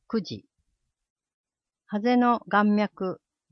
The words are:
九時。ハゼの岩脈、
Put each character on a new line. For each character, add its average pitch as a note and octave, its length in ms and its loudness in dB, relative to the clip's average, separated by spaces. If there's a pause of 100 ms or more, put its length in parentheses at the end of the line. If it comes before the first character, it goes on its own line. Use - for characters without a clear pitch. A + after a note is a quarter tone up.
九 A3+ 140 -4
時。 A2+ 240 -12 (1400)
ハ G#3 120 -6
ゼ A#3+ 160 0
の A#3+ 260 2 (100)
岩 G3+ 120 4
脈、 G#3 580 -2 (300)